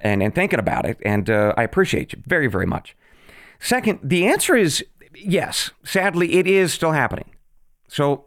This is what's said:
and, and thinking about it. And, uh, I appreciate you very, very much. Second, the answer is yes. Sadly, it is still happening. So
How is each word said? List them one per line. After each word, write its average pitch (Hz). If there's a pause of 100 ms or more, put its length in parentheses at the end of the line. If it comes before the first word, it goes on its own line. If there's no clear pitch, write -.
and, 104
and 107
thinking -
about -
it. 107
And, 104
uh, 104
I 117
appreciate -
you -
very, 151
very 95
much. - (640)
Second, 240
the 170
answer 311
is 175 (320)
yes. - (120)
Sadly, 175
it 185
is 190
still 160
happening. - (520)
So 143